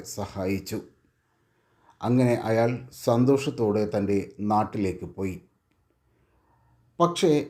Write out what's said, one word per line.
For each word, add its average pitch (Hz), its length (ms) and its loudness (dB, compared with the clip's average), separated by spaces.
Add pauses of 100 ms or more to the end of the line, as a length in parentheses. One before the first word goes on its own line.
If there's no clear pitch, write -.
സഹായിച്ചു. 98 680 -6 (1200)
അങ്ങനെ 120 420 2
അയാൾ 113 280 2 (280)
സന്തോഷത്തോടെ 120 880 2
തൻ്റെ 101 300 0 (260)
നാട്ടിലേക്ക് 104 640 -2
പോയി. 95 280 -6 (1600)
പക്ഷേ 170 340 4 (180)